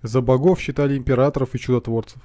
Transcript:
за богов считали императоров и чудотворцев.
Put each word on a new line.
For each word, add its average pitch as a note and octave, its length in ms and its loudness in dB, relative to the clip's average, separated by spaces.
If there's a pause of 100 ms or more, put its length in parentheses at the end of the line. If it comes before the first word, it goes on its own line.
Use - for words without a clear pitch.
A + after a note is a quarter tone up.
за A#2+ 200 0
богов C3 380 2
считали C#3 360 -2
императоров C3 600 0
и - 20 -4
чудотворцев. A#2 680 -4